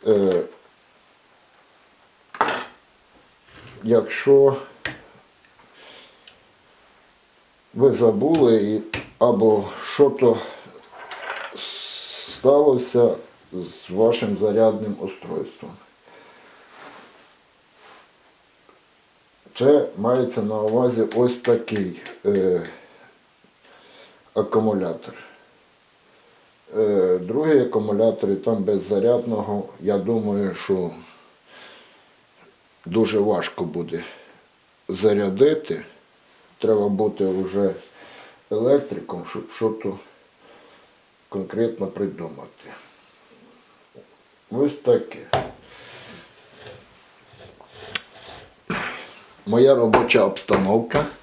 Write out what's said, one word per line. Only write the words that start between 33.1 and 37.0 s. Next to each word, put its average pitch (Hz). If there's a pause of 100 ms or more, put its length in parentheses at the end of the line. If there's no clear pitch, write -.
важко 98
буде 82 (840)
зарядити. 101 (720)
Треба 104
бути 98